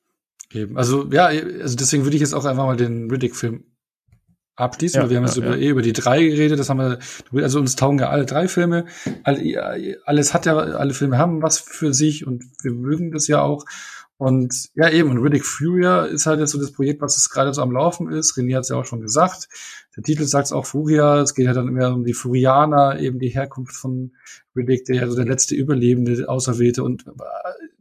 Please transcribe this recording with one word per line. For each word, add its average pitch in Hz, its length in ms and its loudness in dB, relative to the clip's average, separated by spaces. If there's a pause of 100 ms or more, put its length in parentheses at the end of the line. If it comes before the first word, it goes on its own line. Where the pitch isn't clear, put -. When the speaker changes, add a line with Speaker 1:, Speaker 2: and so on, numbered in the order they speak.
(500)
Speaker 1:
Eben. 107 280 -8
Also, 131 340 0
ja, 170 140 6
also 156 500 -4
deswegen 135 280 0
würde 143 120 2
ich 147 60 2
jetzt 139 100 0
auch 143 140 -2
einfach 135 180 0
mal 127 140 0
den 117 320 -2
Riddick-Film 123 540 -4 (920)
abschließen, 123 400 -2
Speaker 2:
Ja, 131 80 4
Speaker 1:
weil 120 60 0
wir 123 80 2
haben 123 60 2
Speaker 2:
ja, 123 40 2
Speaker 1:
jetzt 120 80 -2
über, 123 200 0
Speaker 2:
ja. - 0 -
Speaker 1:
eh 135 120 0
über 131 140 2
die 113 100 2
drei 123 320 2
geredet, 151 340 2
das 139 120 -2
haben 131 80 0
wir, 127 640 -4
also 143 180 0
uns 131 160 0
taugen 139 220 4
ja 131 100 0
alle 143 160 0
drei 151 240 0
Filme, 170 380 0 (380)
alle, - 840 -2
alles 147 260 2
hat - 140 0
ja, 160 100 4
alle 139 380 -2
Filme 131 240 0
haben 165 240 2
was 160 160 0
für - 340 -4
sich 151 340 0
und 123 180 -6 (180)
wir 127 100 -2
mögen 151 400 -4
das 151 160 -4
ja 147 140 4
auch. 143 240 -2 (500)
Und 131 580 0
ja, 160 160 4
eben, 156 200 4
und 123 60 2
Riddick 139 300 2
Furya 180 580 2
ist 156 220 -4
halt 156 140 2
jetzt 147 100 0
so 143 100 -4
das 135 120 -6
Projekt, 147 280 -2
was 143 160 -2
jetzt - 140 0
gerade 135 240 0
so 143 80 -2
am 127 100 -2
Laufen 160 400 -2
ist. 156 240 -2
René 127 180 0
hat's 127 140 -2
ja 127 80 -4
auch 127 80 -2
schon 117 160 -10
gesagt. 147 480 0 (480)
Der 104 60 -10
Titel 151 240 -2
sagt's 139 260 0
auch, 135 140 -4
Furia. 147 560 2
Es 139 120 -2
geht 127 120 2
ja 123 80 2
dann 127 180 -2
mehr 127 220 0
um 123 100 -2
die 120 80 0
Furianer, 139 880 4
eben 131 180 -4
die 123 120 -2
Herkunft 131 440 -6
von 127 380 -8 (420)
Riddick, 123 300 0
der 127 120 0
ja 123 120 0
so 120 80 -4
der 127 80 2
letzte 131 300 0
überlebende, 123 720 2
auserwählte 123 560 0
und, 127 220 -6
äh, - 40 -18 (720)